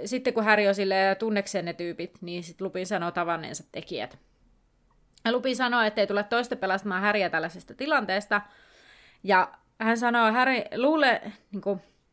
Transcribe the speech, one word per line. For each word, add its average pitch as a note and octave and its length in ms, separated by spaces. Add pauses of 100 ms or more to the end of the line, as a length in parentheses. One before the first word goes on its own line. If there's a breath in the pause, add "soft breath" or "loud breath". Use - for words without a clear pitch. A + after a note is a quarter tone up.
sitten B3+ 280
kun A3+ 100
Harry G#3 240
on G3 80
silleen, F#3+ 420
tunnekseen G3+ 480
ne E3+ 80
tyypit, E3+ 380 (100)
niin F3 220
sit E3 180
Lupin F#3 260
sanoo F3 240
tavanneensa E3+ 600
tekijät. - 460 (1080)
Ja A3+ 60
Lupin B3+ 240
sanoo, A#3+ 260
ettei G#3+ 260
tule G3+ 160
toista A#3 320
pelastamaan F#3+ 460
Harryä G#3 280
tällaisesta E3 440
tilanteesta. G#3 680 (840 soft breath)
Ja F#3+ 280 (300)
hän A3+ 160
sanoo, A#3 340
Harry B3+ 300 (140)
luulee, C4+ 560 (200)
niinku, G3 280 (340 soft breath)